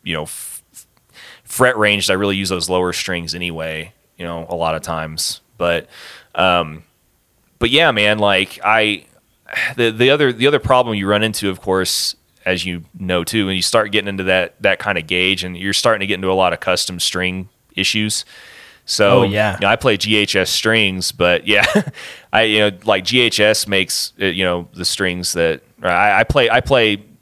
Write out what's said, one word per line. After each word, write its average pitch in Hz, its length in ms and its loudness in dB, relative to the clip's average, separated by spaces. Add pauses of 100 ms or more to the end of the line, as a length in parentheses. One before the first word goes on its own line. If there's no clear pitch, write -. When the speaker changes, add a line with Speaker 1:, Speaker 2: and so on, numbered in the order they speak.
Speaker 1:
you 85 100 -6
know, 76 80 -4
f-, - 400 -14 (800)
fret 127 340 2
range 104 300 2
that 98 60 2
I 95 40 4
really 98 200 0
use 98 140 -4
those 90 200 -2
lower 90 220 0
strings 85 420 -6
anyway, 80 580 -8 (240)
you 90 80 -12
know, 85 240 -10
a 87 60 -6
lot 80 220 -2
of 80 60 -8
times. 78 580 -8 (180)
But, 85 300 0 (480)
um, 85 480 0 (760)
but 117 120 0
yeah, 151 200 4
man, 107 300 2
like, 98 440 2
I, 107 400 2 (720)
the, 117 140 2
the 120 200 2
other, 143 220 2
the 120 140 0
other 135 140 4
problem 123 360 2
you 98 120 -2
run 104 160 2
into, 104 260 -2
of 92 100 -8
course, - 540 -2 (320)
as 90 180 -2
you 87 200 -8 (120)
know 90 280 -2
too, 104 220 -2
when 95 100 -2
you 90 60 -2
start 107 280 0
getting 101 180 0
into 95 160 -6
that, 92 380 0
that 98 160 2
kind 98 200 -4
of 78 100 -8
gauge, 90 340 0
and 90 140 -10
you're 95 160 -6
starting 110 280 0
to 98 60 -4
get 98 80 -2
into 92 160 -2
a 92 40 2
lot 92 180 2
of 82 80 -6
custom 90 400 -2
string 92 480 -4 (260)
issues. 107 500 -2 (640)
So, 98 340 4
Speaker 2:
Oh, - 20 4
yeah. 101 320 0
Speaker 1:
you 87 80 -10
know, 98 60 2
I 117 80 4
play 113 200 0
G 107 200 -2
H 104 200 0
S 92 140 0
strings, 101 600 0
but 87 360 0
yeah, 101 180 2 (400)
<laughs> - 300 -12
I, 110 80 4
you 107 160 2 (120)
know, 92 140 -16
like, 98 200 2
G 123 160 2
H 113 200 2
S 104 260 4
makes, 95 540 -2
uh, 98 60 0
you 92 180 0
know, 87 300 -2
the 87 100 -8
strings 90 480 -4
that, 82 300 0 (200)
or 90 60 -2
I, 98 320 4
I 113 40 4
play, 123 260 2
I 123 100 4
play 110 420 2 (200)